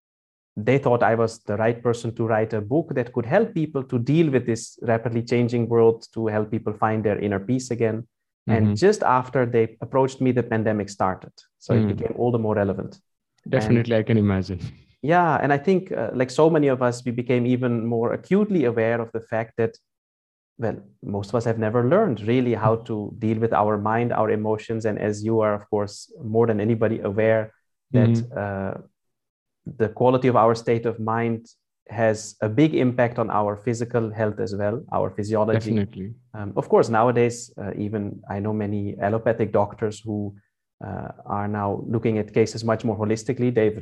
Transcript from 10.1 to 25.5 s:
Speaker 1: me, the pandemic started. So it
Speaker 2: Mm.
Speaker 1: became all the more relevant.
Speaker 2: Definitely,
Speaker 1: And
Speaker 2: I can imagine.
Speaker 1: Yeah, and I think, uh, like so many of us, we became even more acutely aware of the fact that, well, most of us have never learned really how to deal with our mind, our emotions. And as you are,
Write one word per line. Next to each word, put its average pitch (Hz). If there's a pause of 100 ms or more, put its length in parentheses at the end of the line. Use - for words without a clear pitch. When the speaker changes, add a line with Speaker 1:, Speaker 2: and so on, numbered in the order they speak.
Speaker 1:
me, 127
the 123
pandemic 107
started. - (280)
So -
it 110
Speaker 2:
Mm. 101
Speaker 1:
became -
all 120
the 117
more 107
relevant. 98 (480)
Speaker 2:
Definitely, 117
Speaker 1:
And 110
Speaker 2:
I 110
can 113
imagine. 98 (420)
Speaker 1:
Yeah, 160
and 143
I 139
think, 185
uh, -
like 127
so 156
many 151
of 127
us, 123
we 123
became 120
even 120
more 117
acutely 190
aware 117
of 113
the 113
fact 113
that, 113 (800)
well, 113 (260)
most 101
of -
us 113
have 113
never 113
learned 160
really 120
how 110 (140)
to 104
deal 110
with 113
our 104
mind, 113
our 110
emotions. 107
And 104
as 104
you 110
are, 107